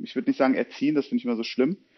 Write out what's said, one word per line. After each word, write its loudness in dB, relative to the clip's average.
Ich -12
würd -2
nicht 0
sagen 4
erziehen, -2
das 0
find -2
ich -6
immer 0
so -4
schlimm, 0